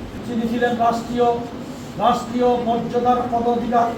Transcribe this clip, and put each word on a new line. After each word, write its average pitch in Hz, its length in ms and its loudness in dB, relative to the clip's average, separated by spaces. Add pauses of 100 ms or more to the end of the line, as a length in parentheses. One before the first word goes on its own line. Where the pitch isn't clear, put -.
(260)
তিনি 233 260 -2
ছিলেন 240 220 2 (120)
রাষ্ট্রীয়, 240 420 2 (760)
রাষ্ট্রীয় 240 460 2 (180)
মর্যাদার 240 520 2 (140)
পদাধিকার, 233 540 2 (100)